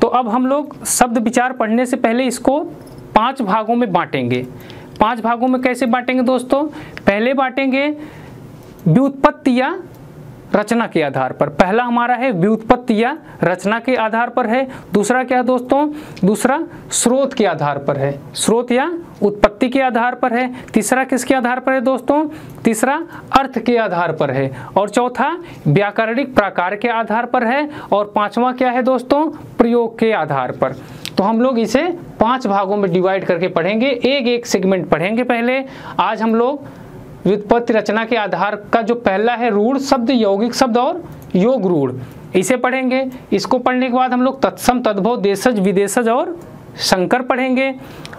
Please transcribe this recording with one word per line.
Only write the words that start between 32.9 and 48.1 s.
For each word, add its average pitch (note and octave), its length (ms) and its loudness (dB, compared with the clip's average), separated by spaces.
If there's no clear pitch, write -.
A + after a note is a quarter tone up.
divide F#3 320 2
करके F3+ 240 0
पढ़ेंगे, G3+ 380 0
एक B3+ 420 0
एक A#3+ 180 0
segment F#3 420 0
पढ़ेंगे। G3 360 0
पहले B3 380 0
आज G3+ 220 0
हम A3+ 120 2
लोग C4 260 2
व्युत्पत्ति G#3+ 520 2
रचना G#3+ 320 0
के A#3 120 -2
आधार G3+ 380 0
का A#3 100 4
जो A3+ 140 0
पहला A3+ 380 0
है A#3+ 160 0
रूढ़ G#3+ 280 2
शब्द, C4+ 320 0
यौगिक A3 440 2
शब्द A#3+ 240 0
और D#4+ 240 0
योग G#3 300 2
रूढ़, C#3+ 260 0
इसे F#3 220 2
पढ़ेंगे। C4 480 0
इसको G#3 260 0
पढ़ने B3+ 280 0
के A#3+ 80 -2
बाद B3+ 180 2
हम B3 100 2
लोग C4 200 0
तत्सम, A#3 400 0
तद्भव, G#3+ 360 0
देशज, G3+ 420 0
विदेशज G3+ 480 0
और D#4+ 300 -2
संकर F#3+ 440 2
पढ़ेंगे। C4 520 0